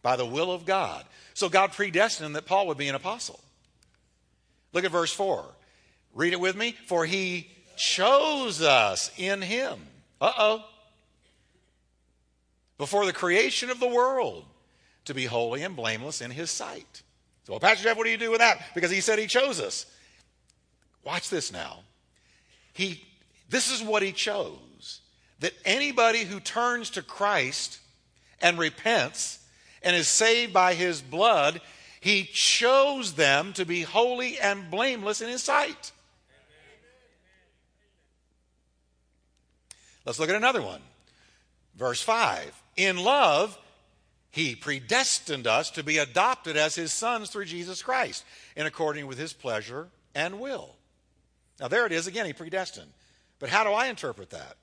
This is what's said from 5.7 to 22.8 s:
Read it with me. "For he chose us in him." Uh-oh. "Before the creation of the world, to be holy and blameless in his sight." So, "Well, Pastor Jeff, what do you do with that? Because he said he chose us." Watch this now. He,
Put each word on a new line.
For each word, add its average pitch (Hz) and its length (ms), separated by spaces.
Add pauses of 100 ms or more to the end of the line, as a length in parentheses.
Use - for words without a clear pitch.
Read 170 200
it 180 80
with 185 140
me. 226 180 (140)
"For 165 200
he 180 440 (260)
chose 262 880
us 113 540
in 196 260
him." 202 460 (320)
Uh-oh. 220 440 (2250)
"Before 202 260
the 185 80
creation 233 560
of 247 120
the 247 80
world, 240 580 (600)
to 139 80
be 131 100
holy 120 380
and 190 120
blameless 117 460
in 120 100
his 156 200
sight." - 520 (440)
So, 98 80
"Well, 110 60
Pastor 196 240
Jeff, 226 120
what 226 80
do 226 60
you 226 60
do 226 140
with 226 100
that? - 340
Because 175 160
he 190 100
said 214 180
he 214 80
chose 254 320
us." 101 280 (1160)
Watch 165 280
this 165 200
now. 87 340 (880)
He, 185 340 (420)